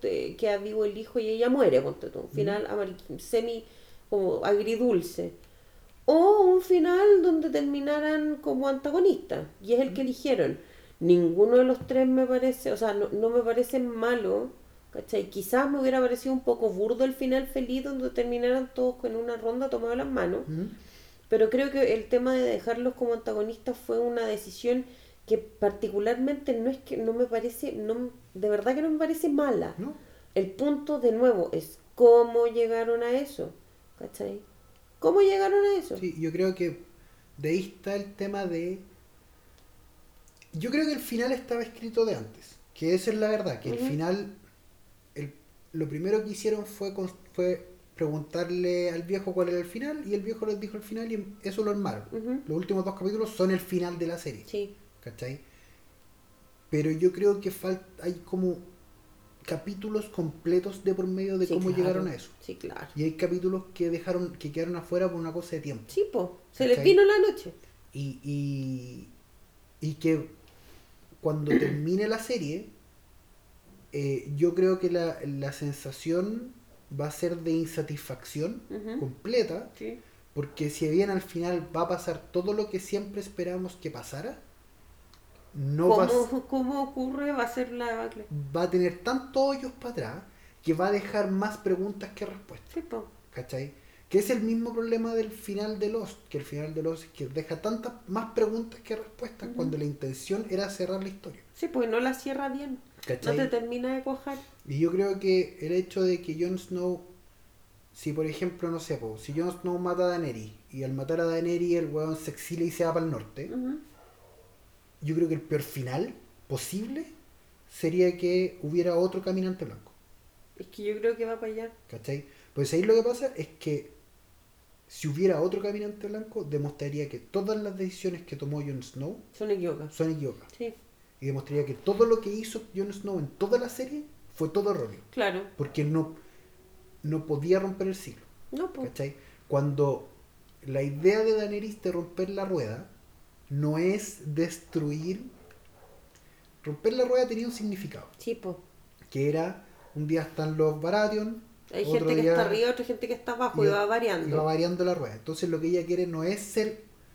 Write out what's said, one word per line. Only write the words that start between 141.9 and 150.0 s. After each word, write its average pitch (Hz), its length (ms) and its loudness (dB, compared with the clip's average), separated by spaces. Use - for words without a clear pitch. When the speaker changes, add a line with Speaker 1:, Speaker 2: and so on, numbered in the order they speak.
Speaker 2:
romper 175 380 -4
la 196 160 -4
rueda 147 420 -2
no 151 280 0
es 180 560 -2
destruir. 165 880 -2
Romper 151 300 0
la 254 120 4
rueda 247 220 4
tenía 226 200 -2
un 240 60 -6
significado. 208 540 -6
Speaker 1:
Sí, - 160 -4
po. 180 260 -8
Speaker 2:
Que 139 180 0
era, 165 360 -2
un 151 120 -4